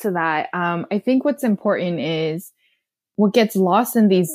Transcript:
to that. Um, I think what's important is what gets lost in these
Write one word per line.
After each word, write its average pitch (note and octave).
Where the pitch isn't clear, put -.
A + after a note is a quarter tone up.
to G#3
that. D#3+
Um, F3
I G3+
think C4
what's D4
important F3+
is D#3+
what G3+
gets A3
lost F#3+
in A3
these F3+